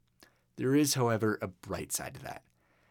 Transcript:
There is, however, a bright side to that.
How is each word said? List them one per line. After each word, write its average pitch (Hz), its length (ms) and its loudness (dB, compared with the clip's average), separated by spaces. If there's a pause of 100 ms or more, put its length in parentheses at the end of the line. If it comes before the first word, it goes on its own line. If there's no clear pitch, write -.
(560)
There 127 180 0
is, 143 220 4
however, 110 460 2
a 104 60 -6
bright 87 440 -10
side - 240 -6
to 135 80 -16
that. - 180 -12 (500)